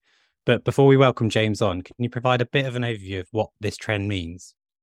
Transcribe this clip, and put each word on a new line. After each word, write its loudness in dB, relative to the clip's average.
But 2
before 2
we 8
welcome 2
James 0
on, 0
can -14
you -4
provide -2
a -6
bit -2
of -8
an -4
overview -6
of -10
what -2
this -6
trend -4
means? -8